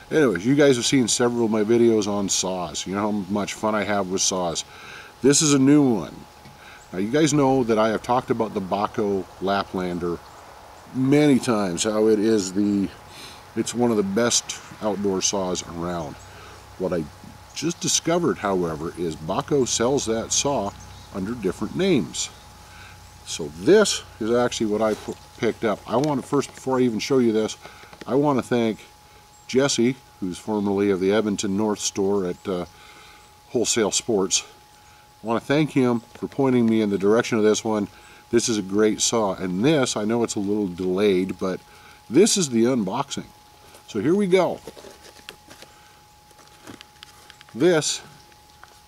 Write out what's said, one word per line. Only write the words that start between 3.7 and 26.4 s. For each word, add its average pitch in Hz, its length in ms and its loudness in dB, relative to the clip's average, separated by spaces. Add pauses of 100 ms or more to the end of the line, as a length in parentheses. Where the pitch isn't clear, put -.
I 107 100 0
have 98 280 -2
with 92 100 0
saws. 90 420 -2 (600)
This 143 180 6
is 147 140 4
a 135 40 4
new 135 360 4
one. 78 200 -6 (760)
Now, 90 60 -6
you 104 100 -2
guys 147 240 2
know 135 300 4
that 110 160 2
I 110 100 4
have 101 140 -2
talked 123 260 0
about 113 240 -2
the 101 80 -4
Bahco 98 640 -2 (160)
Laplander 90 800 -4 (720)
many 139 460 4
times, 104 460 -2
how 107 220 2
it 110 120 4
is 101 340 0
the, 101 340 0 (680)
it's 113 180 -4
one 120 160 0
of 110 80 0
the 101 60 2
best 113 560 -2 (240)
outdoor 101 400 -2
saws 90 460 -4
around. 85 460 -8 (600)
What 92 160 -4
I 85 100 -2 (520)
just 170 240 -6
discovered, 160 580 0
however, 85 640 -4
is 82 160 -4
Bahco 113 520 -2
sells 123 380 0
that 110 260 -4
saw 117 400 -2 (440)
under 101 180 -6
different 98 420 -4
names. 156 540 0 (960)
So 76 320 -8
this 185 460 4 (160)
is 113 120 -2
actually 120 360 0
what 104 160 0
I 110 100 2
p-, - 200 -10 (260)
picked 113 240 -2
up. 104 240 -2
I 104 80 -2
want 139 260 0
to - 60 -10
first, 139 260 -2